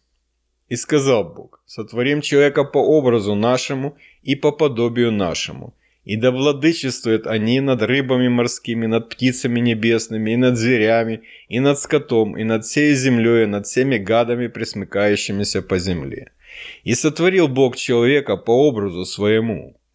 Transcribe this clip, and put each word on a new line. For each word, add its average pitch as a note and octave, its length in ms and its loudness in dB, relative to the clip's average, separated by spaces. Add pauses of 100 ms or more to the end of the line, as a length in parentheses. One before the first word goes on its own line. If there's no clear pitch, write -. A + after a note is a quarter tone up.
(680)
И B2 60 -6
сказал C3+ 480 0
Бог, - 420 -18
"Сотворим B2 560 -4
человека C#3+ 440 2
по C#3+ 140 -2
образу A#2 580 2
нашему B2+ 600 -2 (260)
и C3 120 -2
по D3 160 0
подобию A#2+ 600 0
нашему, - 640 -6 (280)
и G#2 120 -4
да B2 160 2
владычествуют C3 920 0
они A2 340 0
над C3 220 0
рыбами B2+ 460 2
морскими, A#2+ 580 -2
над A2+ 240 -2
птицами B2 500 -2
небесными, A2+ 720 0
и A#2 40 0
над B2 200 2
зверями, A2+ 640 0 (260)
и A#2 120 -2
над C#3+ 180 2
скотом, A#2 580 0
и G#2+ 60 -4
над A2 220 -2
всей D3 300 2
землею, A#2 500 4
и - 20 2
над G#2 200 -4
всеми B2+ 320 0
гадами, A#2 500 0
пресмыкающимися G#2 1120 -4
по F#2+ 160 -2
земле". E2+ 540 -6 (520)
И - 100 -2
сотворил E3 540 2
Бог B2+ 280 2
человека B2 600 2
по G2+ 140 -4
образу G#2+ 540 2
своему, G#2 720 -2 (180)